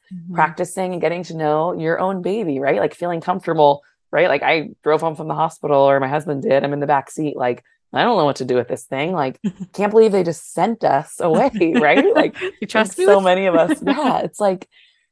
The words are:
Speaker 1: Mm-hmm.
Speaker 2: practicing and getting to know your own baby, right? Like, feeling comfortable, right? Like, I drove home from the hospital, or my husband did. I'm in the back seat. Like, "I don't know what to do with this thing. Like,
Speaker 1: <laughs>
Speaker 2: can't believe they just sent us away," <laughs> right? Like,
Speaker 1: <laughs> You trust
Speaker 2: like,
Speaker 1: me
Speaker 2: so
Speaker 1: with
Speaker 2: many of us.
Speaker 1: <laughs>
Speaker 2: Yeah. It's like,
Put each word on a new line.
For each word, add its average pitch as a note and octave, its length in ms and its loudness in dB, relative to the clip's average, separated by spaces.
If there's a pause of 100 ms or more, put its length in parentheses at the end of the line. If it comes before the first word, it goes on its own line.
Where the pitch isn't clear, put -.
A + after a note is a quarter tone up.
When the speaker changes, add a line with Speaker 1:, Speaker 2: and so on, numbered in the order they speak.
(120)
Speaker 1:
Mm-hmm. F3 220 -12
Speaker 2:
practicing F3+ 580 -2
and F3 80 -6
getting E3+ 240 -2
to E3 120 -12
know D#3 360 0
your E3 260 -2
own F#3 220 -2
baby, F3 400 -4
right? C#3+ 180 0
Like, E3 160 0
feeling F3 280 -6
comfortable, D#3+ 600 2 (300)
right? E3 160 2
Like, C#3 140 0
I D3+ 280 0 (140)
drove D3+ 160 2
home D#3+ 160 -4
from D#3 120 -10
the D#3 60 -6
hospital, D3+ 540 0
or C#3 120 4
my C3 80 -2
husband D3 340 -4
did. C3+ 200 2
I'm C#3+ 120 -4
in C#3+ 60 -6
the C#3+ 60 -4
back C#3+ 240 -2
seat. D3+ 260 -6
Like, B2 280 -4 (300)
"I C3 100 0
don't A3+ 140 2
know D#3 80 2
what C3+ 100 0
to C3 80 -8
do B2 120 0
with A#2+ 120 0
this B2+ 160 -8
thing. D3 280 -4
Like, C#3 300 -4
Speaker 1:
<laughs> F#3 300 -10
Speaker 2:
can't G3+ 180 -2
believe A3 220 6
they F#3+ 120 2
just - 280 -6
sent A3 320 -2
us C#3 360 -2
away," F3 320 2
<laughs> F#3 280 2
right? D#3+ 240 4 (100)
Like, - 220 2
Speaker 1:
<laughs> - 240 -8
You G#3+ 60 -6
trust A3 320 -2
Speaker 2:
like, - 0 -
Speaker 1:
me F4+ 80 2
Speaker 2:
so G3+ 100 8
Speaker 1:
with F#3+ 80 2
Speaker 2:
many F#3 220 2
of F3 80 2
us. E3+ 180 2 (100)
Speaker 1:
<laughs> - 0 -
Speaker 2:
Yeah. C#4 380 0
It's - 200 -8
like, F#3+ 280 -2 (440)